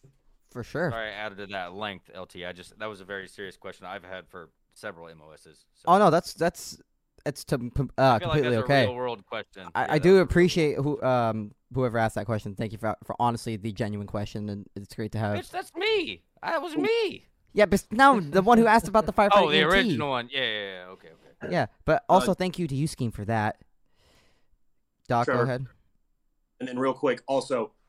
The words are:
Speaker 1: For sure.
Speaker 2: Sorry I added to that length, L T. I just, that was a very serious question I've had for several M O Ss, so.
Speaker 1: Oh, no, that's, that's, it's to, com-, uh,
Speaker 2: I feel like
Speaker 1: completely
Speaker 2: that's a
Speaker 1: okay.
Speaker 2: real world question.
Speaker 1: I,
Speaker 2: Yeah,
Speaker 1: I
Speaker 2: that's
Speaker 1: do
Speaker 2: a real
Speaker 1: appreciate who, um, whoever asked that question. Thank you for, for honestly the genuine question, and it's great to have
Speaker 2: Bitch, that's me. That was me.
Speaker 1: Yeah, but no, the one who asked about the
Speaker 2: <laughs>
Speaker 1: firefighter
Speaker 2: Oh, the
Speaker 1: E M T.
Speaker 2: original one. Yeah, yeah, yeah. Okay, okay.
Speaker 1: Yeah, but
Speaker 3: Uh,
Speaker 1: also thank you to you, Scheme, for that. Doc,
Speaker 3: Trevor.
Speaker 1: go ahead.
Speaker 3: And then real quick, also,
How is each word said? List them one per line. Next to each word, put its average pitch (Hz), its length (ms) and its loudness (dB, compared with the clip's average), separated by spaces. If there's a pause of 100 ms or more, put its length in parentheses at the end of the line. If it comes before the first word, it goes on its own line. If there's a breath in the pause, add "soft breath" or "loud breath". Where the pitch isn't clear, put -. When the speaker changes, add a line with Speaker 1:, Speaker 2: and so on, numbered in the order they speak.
(500)
Speaker 1:
For 123 120 -12
sure. 151 280 -6
Speaker 2:
Sorry 113 200 -6
I - 20 -12
added 101 260 -10
to 101 100 -12
that 92 260 -10
length, 101 400 -10
L 90 120 -14
T. 87 180 -14
I 90 80 -10
just, 90 260 -20
that 107 80 -10
was 101 140 -12
a 95 40 -20
very 95 240 -12
serious 95 280 -14
question 92 300 -18
I've 92 180 -14
had 92 240 -16
for 85 220 -20 (240)
several 85 340 -16
M 80 140 -20
O 78 100 -20
Ss, - 320 -20 (100)
so. - 120 -20
Speaker 1:
Oh, 185 120 8
no, 202 120 4
that's, - 240 0
that's, - 460 -6 (460)
it's - 180 -8
to, 139 140 -2
com-, 123 400 -4
uh, 131 180 6
Speaker 2:
I - 20 2
feel 170 100 -4
like 156 80 0
Speaker 1:
completely 123 200 2
Speaker 2:
that's 110 40 0
a - 40 -2
Speaker 1:
okay. 139 220 4
Speaker 2:
real 123 80 -2
world 120 320 -6
question. 98 480 -10
Speaker 1:
I, - 60 -2
Speaker 2:
Yeah, 127 40 0
Speaker 1:
I - 100 -6
Speaker 2:
that's 156 80 0
Speaker 1:
do 180 80 6
Speaker 2:
a 196 40 8
real 185 80 8
Speaker 1:
appreciate 170 540 2
who, 139 260 -4
um, 113 500 0 (200)
whoever 120 260 -2
asked 113 180 0
that 104 100 -6
question. 107 280 -4
Thank 107 180 -6
you 107 60 -12
for, 107 160 -4 (100)
for - 140 -8
honestly 117 380 -2
the 107 160 -6
genuine 104 340 -6
question, 104 440 -8
and 101 160 -10 (100)
it's 101 180 -16
great 107 180 -8
to 107 60 -6
have 104 200 -2
Speaker 2:
Bitch, - 120 -12
that's - 240 -10
me. 370 480 -2 (200)
That 311 200 -2
was 330 140 -8
me. 427 500 -2 (280)
Speaker 1:
Yeah, 208 120 4
but 196 240 0
no, 262 300 8
the 160 220 2
one 226 160 8
who 226 80 8
asked 220 220 4
about 214 180 2
the 208 60 -4
Speaker 2:
<laughs> - 20 -6
Speaker 1:
firefighter 202 200 4
Speaker 2:
Oh, 175 160 6
the 151 60 4
Speaker 1:
E 156 60 6
M 151 80 4
T. 185 60 4
Speaker 2:
original 156 340 2
one. 120 200 -4
Yeah, 139 100 -4
yeah, 107 320 -4
yeah. 90 180 -16
Okay, 92 180 -20 (340)
okay. - 100 -8
Speaker 1:
Yeah, 147 140 0 (200)
but 151 220 2
Speaker 3:
Uh, - 40 2
Speaker 1:
also 190 220 4
thank 185 240 -4
you 175 100 -2
to 135 60 -6
you, 139 120 -2
Scheme, 120 240 -6
for 104 140 -10
that. 107 380 -2 (1500)
Doc, 120 160 0
Speaker 3:
Trevor. 127 200 0
Speaker 1:
go - 0 -
ahead. 127 220 -4 (920)
Speaker 3:
And 127 80 -8
then 123 100 -8
real 131 140 0
quick, 127 340 -2
also, 127 460 -2 (160)